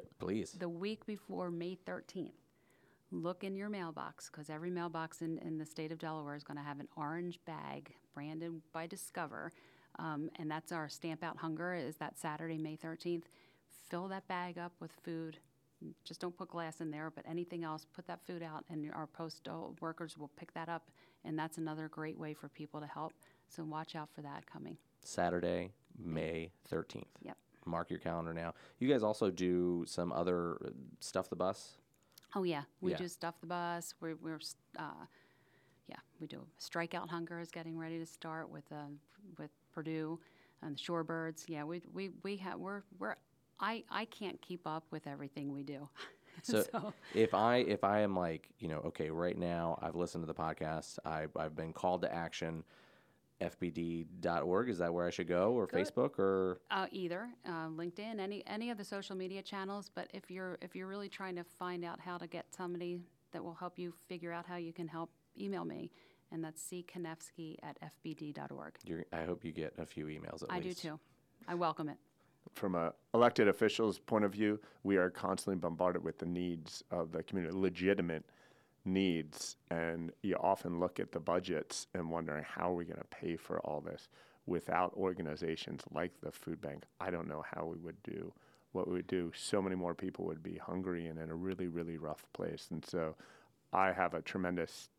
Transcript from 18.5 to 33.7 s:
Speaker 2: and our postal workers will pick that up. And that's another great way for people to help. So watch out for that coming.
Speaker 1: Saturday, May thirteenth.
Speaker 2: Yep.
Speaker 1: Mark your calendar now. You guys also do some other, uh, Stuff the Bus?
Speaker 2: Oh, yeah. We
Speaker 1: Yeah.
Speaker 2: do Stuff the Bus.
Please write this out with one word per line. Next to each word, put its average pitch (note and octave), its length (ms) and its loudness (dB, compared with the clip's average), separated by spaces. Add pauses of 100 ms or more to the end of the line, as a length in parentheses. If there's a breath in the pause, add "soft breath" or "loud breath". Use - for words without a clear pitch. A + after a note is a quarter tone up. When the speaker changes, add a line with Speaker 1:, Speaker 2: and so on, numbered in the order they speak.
Speaker 2:
and D#3 240 -4
our D#3 140 -4
postal E3 720 -8
workers E3 380 -6
will D3+ 180 -10
pick - 180 -16
that E3 140 -6
up. E3 240 -6 (320 soft breath)
And D#3 160 -2
that's D#3+ 180 -2
another D#3 300 -4
great D#3 320 -6
way D3+ 140 -6
for D3+ 160 -12
people D3+ 320 -10
to D3 40 -8
help. D3+ 280 -6 (340 soft breath)
So - 160 -8
watch D#3 320 -4
out D3+ 180 -6
for - 80 -12
that C#3+ 240 -10
coming. - 320 -10 (260)
Speaker 1:
Saturday, F2 680 2 (260)
May E2 540 -2 (160)
thirteenth. - 400 -2 (140)
Speaker 2:
Yep. - 160 -12 (280)
Speaker 1:
Mark E2+ 240 0
your F2 100 -2
calendar E2 340 0
now. E2 200 -2 (260 loud breath)
You B2+ 100 4
guys C3 140 8
also G#2+ 280 4
do F2 560 4
some F2 240 0
other, E2+ 540 2
uh, - 40 -6 (300)
Stuff - 300 -2
the - 80 -2
Bus? F#2 400 0 (580)
Speaker 2:
Oh, G3 80 4
yeah. D#3+ 200 2 (180)
We F3+ 100 2
Speaker 1:
Yeah. E3 60 0
Speaker 2:
do F3+ 100 -2
Stuff E3+ 320 -4
the E3+ 80 -10
Bus. E3+ 540 -2